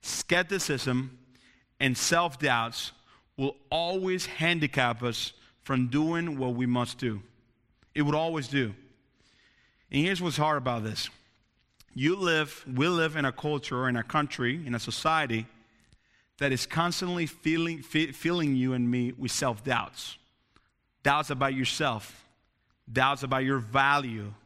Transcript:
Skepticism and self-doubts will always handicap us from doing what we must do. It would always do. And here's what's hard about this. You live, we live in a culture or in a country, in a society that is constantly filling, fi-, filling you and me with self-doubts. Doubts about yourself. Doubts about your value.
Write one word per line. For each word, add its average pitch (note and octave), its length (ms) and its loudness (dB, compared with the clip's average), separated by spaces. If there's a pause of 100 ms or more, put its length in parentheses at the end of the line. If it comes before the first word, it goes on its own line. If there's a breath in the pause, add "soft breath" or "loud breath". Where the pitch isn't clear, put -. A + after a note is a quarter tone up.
Skepticism C#3+ 1160 0 (600 soft breath)
and C3 180 2
self-doubts C3 920 0 (440 soft breath)
will C#3 200 -2 (140)
always F#3 560 0
handicap C#3 760 0
us A#2+ 300 -4 (300 soft breath)
from B2+ 260 0
doing D#3+ 500 0
what B2+ 160 -2
we B2 120 0
must B2 320 0
do. A2 220 -2 (720)
It D3 100 0
would D3 120 2
always D#3+ 320 -2
do. B2 260 0 (1200 soft breath)
And C#3 120 2
here's F3+ 200 0
what's E3 160 -2
hard D3+ 180 2
about B2 280 -2
this. - 260 -6 (840)
You D3+ 220 2
live, D#3+ 500 0
we C3+ 220 2
live D#3+ 280 2
in D3 100 0
a B2+ 60 0
culture C#3+ 500 -4
or B2+ 80 2
in B2 60 0
a A2+ 60 -2
country, C#3+ 640 -2
in A#2+ 80 -4
a A#2+ 40 -2
society B2 680 0 (920 soft breath)
that C#3+ 120 2
is C3 140 0
constantly F3 600 -2
filling, E3 560 -2
fi-, D#3 280 0
filling D#3 460 0
you B2+ 160 2
and B2 180 2
me B2 220 0
with B2+ 200 -6
self-doubts. A#2 840 -2 (840 soft breath)
Doubts D3 260 2
about C#3 240 0
yourself. C3 720 -2 (680)
Doubts C3 320 4
about C3 220 2
your C3+ 140 2
value. A#2+ 760 0 (140)